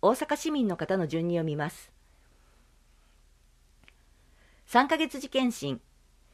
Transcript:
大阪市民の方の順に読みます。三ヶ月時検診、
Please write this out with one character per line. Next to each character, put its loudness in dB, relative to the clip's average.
大 6
阪 0
市 -4
民 0
の -2
方 -2
の 0
順 -2
に 0
読 0
み -2
ま -4
す。 -18
三 4
ヶ 2
月 -2
時 -10
検 0
診、 -6